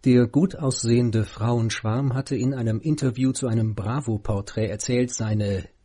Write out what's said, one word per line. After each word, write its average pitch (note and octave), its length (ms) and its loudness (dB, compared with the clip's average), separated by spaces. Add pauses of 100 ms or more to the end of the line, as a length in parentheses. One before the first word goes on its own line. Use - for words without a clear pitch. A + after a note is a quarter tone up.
Der B2 240 6
gut D#3+ 300 2
aussehende A#2+ 680 2
Frauenschwarm A#2 880 -2
hatte C3+ 220 -4
in B2+ 180 0
einem A2 280 -2
Interview C3 500 0
zu B2+ 160 -2
einem A2+ 260 0
Bravo-Porträt G#2+ 920 -2
erzählt, B2 440 -2
seine G#2 520 -2 (220)